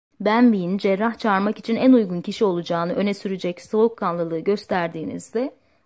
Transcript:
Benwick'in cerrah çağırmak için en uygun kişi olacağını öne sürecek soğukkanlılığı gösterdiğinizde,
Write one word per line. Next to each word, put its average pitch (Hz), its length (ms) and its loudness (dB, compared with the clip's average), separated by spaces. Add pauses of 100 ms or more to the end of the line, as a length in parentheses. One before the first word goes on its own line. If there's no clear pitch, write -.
(200)
Benwick'in 208 580 2
cerrah 208 400 0
çağırmak 202 400 0
için 226 180 -4
en 262 160 6
uygun 180 280 4
kişi 190 240 -2
olacağını 175 500 0
öne 196 200 0
sürecek 185 480 -6
soğukkanlılığı 175 760 -2
gösterdiğinizde, 180 1160 -4 (300)